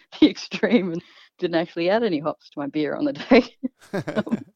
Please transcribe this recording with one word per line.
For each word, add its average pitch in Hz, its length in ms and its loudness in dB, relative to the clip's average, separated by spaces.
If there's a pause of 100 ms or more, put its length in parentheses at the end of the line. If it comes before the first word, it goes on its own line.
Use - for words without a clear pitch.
(200)
the 311 100 8
extreme 190 640 0
and 175 80 -10 (380)
didn't 170 160 -2
actually 170 340 -2
add 226 140 2
any 175 160 0
hops 151 300 -8
to - 100 -14
my 143 80 -4
beer 147 280 -4
on - 100 -4
the 139 80 -2
day. - 460 4
<laughs> - 40 -20 (300)
Um, - 520 -4 (100)